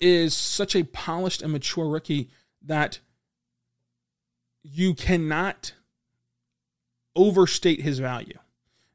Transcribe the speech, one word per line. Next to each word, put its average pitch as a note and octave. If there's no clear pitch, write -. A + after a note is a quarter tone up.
is E3+
such -
a F3
polished F3
and D#3
mature D3+
rookie D3
that D3+
you E3
cannot E3+
overstate F3+
his C#3+
value. B2+